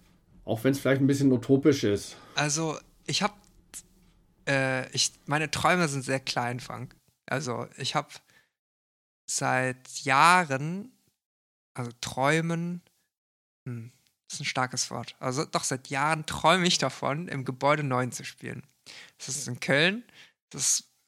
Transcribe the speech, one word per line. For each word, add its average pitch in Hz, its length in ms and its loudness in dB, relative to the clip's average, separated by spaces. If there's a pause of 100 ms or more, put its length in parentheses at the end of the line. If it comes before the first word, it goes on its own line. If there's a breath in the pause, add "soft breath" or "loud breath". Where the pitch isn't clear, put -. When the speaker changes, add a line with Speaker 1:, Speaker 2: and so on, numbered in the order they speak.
(460)
Speaker 1:
Auch 110 180 -4
wenn's 135 140 2
vielleicht 135 240 2
ein 139 60 6
bisschen 135 240 4
utopisch 135 520 4
ist. 101 340 -2 (180)
Speaker 2:
Also, 147 420 -2 (300)
ich - 160 -2
hab 302 120 -4 (1120)
äh, 131 440 0
ich, - 200 -2 (140)
meine 151 260 -2
Träume 175 360 4
sind 139 160 -4
sehr 131 160 -2
klein, 123 400 -4
Frank. 120 360 -12 (300)
Also, 123 420 -4 (100)
ich 139 180 -4
hab 147 160 -2 (1160 soft breath)
seit 127 580 0 (160)
Jahren, 160 880 4 (840)
also 120 260 -8
Träumen, 165 840 0 (840)
hm, 120 240 -10 (360)
das - 80 -12
ist - 60 -10
ein 143 40 -8
starkes - 460 -2
Wort. 123 280 -8
Also 139 260 -4
doch, - 180 -2
seit - 260 -4
Jahren 151 360 0
träume 175 420 4
ich 180 100 2
davon, 139 500 -2
im 135 180 -6
Gebäude 139 380 0
neun 127 280 0
zu - 140 -12
spielen. 120 380 -12 (540 loud breath)
Das - 120 -12
ist 135 180 -6
in 123 120 -8
Köln. 180 440 2 (460 loud breath)
Das, - 360 -2 (220)